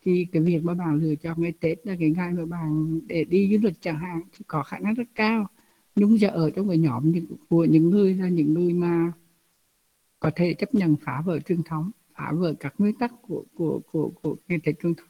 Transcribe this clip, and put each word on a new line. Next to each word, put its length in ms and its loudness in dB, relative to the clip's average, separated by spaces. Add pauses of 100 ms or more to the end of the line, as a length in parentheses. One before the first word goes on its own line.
Thì 220 2
cái 100 2
việc 220 2
mà 100 -2
bạn 280 0
lựa 140 0
chọn 260 -6
ngày 180 -2
Tết 280 -4
là 120 -6
cái 100 2
ngày 240 -2
mà 120 -4
bạn 600 -2
để 160 -2
đi 280 2
du 160 2
lịch 140 -4
chẳng 180 -4
hạn 220 -8 (160)
thì 100 -18
có 160 -4
khả 160 -10
năng 140 -2
rất 100 -4 (120)
cao. 320 -2 (480)
Nhung 220 6
sẽ 100 4
ở 220 0
trong 180 -4
cái 100 2
nhóm 340 2
những, 140 -2 (240)
của 160 4
những 240 6
người 240 4
là 160 -2
những 240 2
người 200 2
mà 380 0 (1080)
có 160 0
thể 180 0
chấp 200 -6
nhận 220 2
phá 300 -6
vỡ 140 -2
truyền 240 -2
thống, 280 -6 (240)
phá 180 -8
vỡ 260 -2
các 180 -10
nguyên 180 2
tắc 260 -4
của, 220 -8 (120)
của, 260 -4 (100)
của, 200 -2 (100)
của 140 -4 (120)
ngày 160 -2
Tết 200 0
truyền 120 0
thống. 140 -20